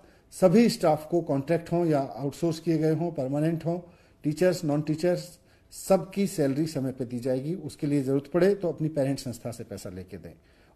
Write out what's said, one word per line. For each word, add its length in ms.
सभी 340
स्टाफ 420
को, 100
कॉन्ट्रैक्ट 520
हों 140
या 140
आउटसोर्स 600
किए 180
गए 160
हों, 180
परमानेंट 520
हों, 140
टीचर्स, 420
नॉन 180
टीचर्स, 560
सबकी 560
सैलरी 400
समय 260
पे 120
दी 160
जाएगी। 340
उसके 320
लिए 160
जरूरत 320
पड़े 200
तो 140
अपनी 200
पेरेंट 300
संस्था 320
से 140
पैसा 260
लेके 260
दें, 180